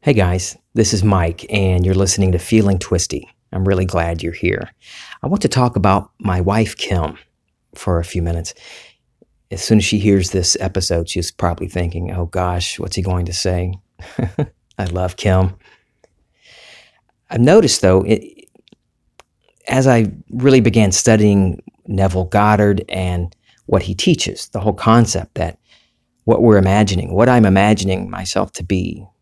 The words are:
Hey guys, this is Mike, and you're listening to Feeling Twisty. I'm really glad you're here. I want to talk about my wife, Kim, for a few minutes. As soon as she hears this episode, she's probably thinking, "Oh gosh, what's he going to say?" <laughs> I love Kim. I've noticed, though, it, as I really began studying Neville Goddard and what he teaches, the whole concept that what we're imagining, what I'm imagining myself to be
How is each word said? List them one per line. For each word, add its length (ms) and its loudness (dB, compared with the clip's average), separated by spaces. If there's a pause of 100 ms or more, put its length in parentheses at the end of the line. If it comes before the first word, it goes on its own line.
Hey 60 4
guys, 420 0 (160)
this 220 2
is 100 0
Mike, 480 0
and 320 2
you're 100 2
listening 380 0
to 60 0
Feeling 400 2
Twisty. 500 -6 (240)
I'm 160 -2
really 160 0
glad 380 -4
you're 100 -6
here. 380 -4 (520)
I 40 -6
want 160 -2
to 60 0
talk 280 0
about 420 0
my 220 -2
wife, 380 0
Kim, 400 -4 (560)
for 240 -4
a 80 -4
few 160 -6
minutes. 320 -6 (960)
As 120 -10
soon 140 2
as 80 4
she 140 -2
hears 320 2
this 300 -2
episode, 500 -4
she's 200 -6
probably 380 -4
thinking, 420 -6
"Oh 140 -6
gosh, 540 -4
what's 180 -8
he 60 -4
going 240 -2
to 80 -8
say?" 400 -4 (540)
<laughs> 500 -8
I 80 -4
love 300 -4
Kim. 380 0 (1700)
I've 140 0
noticed, 400 4
though, 240 4
it, 420 -4 (1200)
as 180 2
I 240 4 (200)
really 320 4
began 280 4
studying 720 2 (240)
Neville 380 0
Goddard 640 2
and 480 -6 (300)
what 160 0
he 120 -6
teaches, 540 -2
the 120 -8
whole 120 -2
concept 600 0
that 240 -6 (680)
what 160 2
we're 160 6
imagining, 560 2
what 160 2
I'm 160 6
imagining 640 2
myself 440 -6
to 120 -12
be 420 -6 (160)